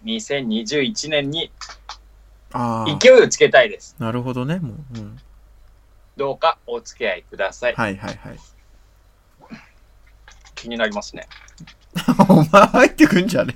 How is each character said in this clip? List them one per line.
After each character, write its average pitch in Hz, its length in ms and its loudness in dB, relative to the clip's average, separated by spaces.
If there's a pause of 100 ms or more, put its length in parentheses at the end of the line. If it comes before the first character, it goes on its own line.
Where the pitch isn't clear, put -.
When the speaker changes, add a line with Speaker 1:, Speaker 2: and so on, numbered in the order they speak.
Speaker 1:
二 110 180 -6
千 139 260 -6
二 110 180 -2
十 143 180 -2
一 123 260 -6
年 143 200 -2
に 160 220 -8 (1000)
Speaker 2:
あ 117 360 -4
ー。 147 100 -4
Speaker 1:
勢 240 120 -2
い 254 120 6
を 147 60 2
つ - 100 -8
け 143 120 2
た 131 140 4
い 110 60 -2
で 95 100 -14
す。 - 200 -20
Speaker 2:
な 113 120 -4
る 123 100 -4
ほ 127 120 -8
ど 127 120 -6
ね、 170 140 -6
も 127 140 -8 (220)
う。 110 40 -12
う - 20 -10
ん。 110 180 -16 (960)
Speaker 1:
ど 139 180 -4
う - 40 -10
か 160 200 0 (100)
お 120 140 -6
付 - 240 -8
き - 20 0
合 92 100 -2
い 87 60 -18
く - 140 -20
だ 98 160 -2
さ 123 160 -4
い。 117 60 -2
Speaker 2:
は 110 140 -2
い、 98 80 -6
は 101 140 -10
い、 - 40 -12
は - 160 -18
い。 - 80 -20 (2250)
Speaker 1:
気 117 140 -14
に 117 80 -8
な 113 80 2
り 107 80 -4
ま 104 80 -6
す - 140 -16
ね。 - 120 -16 (680)
Speaker 2:
<laughs> - 340 4
お 165 220 8
前 196 160 10
入 262 200 6
っ - 40 0
て - 160 6
く - 140 2
ん 190 60 -4
じ 143 100 -2
ゃ 117 60 2
ね - 120 -4